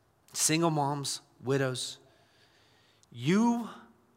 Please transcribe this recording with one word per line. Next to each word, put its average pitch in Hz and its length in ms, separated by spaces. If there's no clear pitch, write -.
Single 165 360
moms, 143 500
widows, 131 540
you 208 580